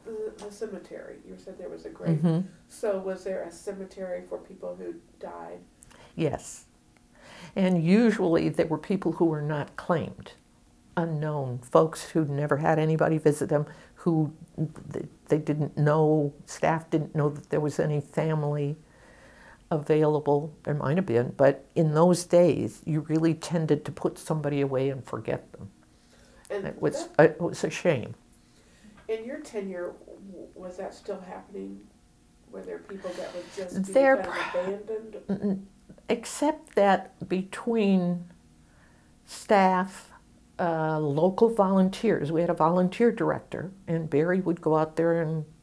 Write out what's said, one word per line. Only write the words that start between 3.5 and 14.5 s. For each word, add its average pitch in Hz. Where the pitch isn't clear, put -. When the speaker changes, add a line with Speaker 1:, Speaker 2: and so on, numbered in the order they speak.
Speaker 1:
cemetery 190
for 175
people 180
who 175
died? 170
Speaker 2:
Yes. -
And 185
usually 180
there 165
were 156
people 190
who 170
were 151
not 147
claimed, -
unknown, 151
folks 160
who 160
never 143
had 160
anybody 160
visit 151
them, 147
who 156